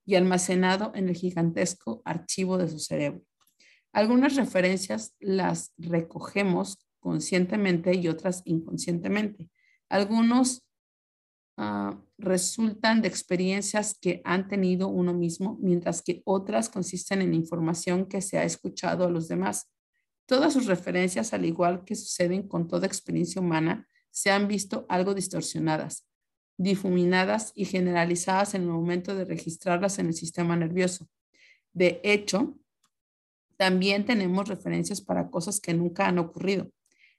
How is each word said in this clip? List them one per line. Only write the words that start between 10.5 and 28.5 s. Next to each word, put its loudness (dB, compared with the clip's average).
ah, -4
resultan 0
de 2
experiencias -2
que -2
han 0
tenido 0
uno 0
mismo, -2
mientras 0
que -4
otras 0
consisten -4
en 2
información 0
que -6
se -4
ha 2
escuchado -2
a 2
los -2
demás. -2
Todas 4
sus 2
referencias, 0
al -2
igual 0
que -6
suceden -2
con -2
toda 0
experiencia -4
humana, 0
se 0
han 2
visto -4
algo 2
distorsionadas, -4
difuminadas 2
y -4
generalizadas 0